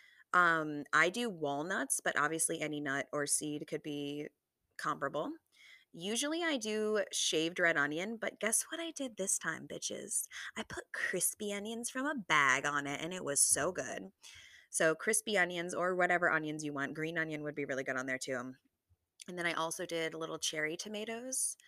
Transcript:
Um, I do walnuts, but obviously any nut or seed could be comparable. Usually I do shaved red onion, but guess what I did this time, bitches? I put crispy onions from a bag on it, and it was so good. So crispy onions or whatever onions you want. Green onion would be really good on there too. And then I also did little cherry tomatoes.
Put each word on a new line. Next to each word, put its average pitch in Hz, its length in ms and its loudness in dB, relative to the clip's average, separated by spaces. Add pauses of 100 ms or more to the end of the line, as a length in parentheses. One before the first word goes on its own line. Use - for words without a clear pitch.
(340)
Um, 160 500 4 (100)
I 156 160 8
do 233 200 -2
walnuts, 165 760 -2
but - 140 0
obviously 160 440 0
any 151 180 -2
nut 139 320 -2
or 147 160 0
seed 151 400 -2
could 151 160 -4
be 147 440 -6 (500)
comparable. 147 540 -2 (600)
Usually 254 480 -2
I 320 140 2
do 214 560 2
shaved 165 480 2
red 170 160 6
onion, 160 440 0
but - 200 -6
guess 220 320 2
what 320 80 -6
I 330 120 -6
did 262 260 -6
this 190 200 2
time, 147 300 -4
bitches? - 600 -4 (300)
I 220 60 -4
put - 300 -8
crispy - 580 0
onions 220 380 -6
from 262 160 -4
a 302 100 -2
bag 143 500 6
on 143 220 0
it, 139 160 -4
and 170 100 -4
it 180 120 -6
was 143 160 4
so 160 320 4
good. 110 380 -6 (580)
So 160 260 4
crispy 220 420 2
onions 175 360 0
or 180 220 0
whatever 180 360 4
onions 156 320 0
you 147 80 -2
want. 139 220 -2
Green 156 240 -4
onion 156 260 -2
would 147 120 -6
be 143 100 -4
really 135 180 -2
good 131 140 -2
on 131 80 -4
there 131 120 -2
too. 127 360 -4 (720)
And 180 100 -10
then 175 80 -2
I 170 60 0
also 165 340 -2
did 160 280 -2
little 160 260 -6
cherry 156 380 -2
tomatoes. 226 800 -4 (100)